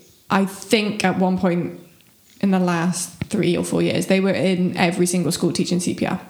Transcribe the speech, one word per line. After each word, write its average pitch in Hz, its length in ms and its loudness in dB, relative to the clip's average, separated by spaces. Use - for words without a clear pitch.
I 196 160 2
think 208 580 -2
at 185 140 2
one 185 220 2
point 175 400 0
in 202 100 2
the 185 80 4
last 175 560 0
three 175 320 0
or 170 80 0
four 170 160 0
years, 170 260 0
they 190 140 2
were 196 100 2
in 180 460 0
every 175 280 2
single 175 260 0
school - 200 0
teaching 175 280 -2
C - 140 -2
P - 120 -4
R 185 140 -2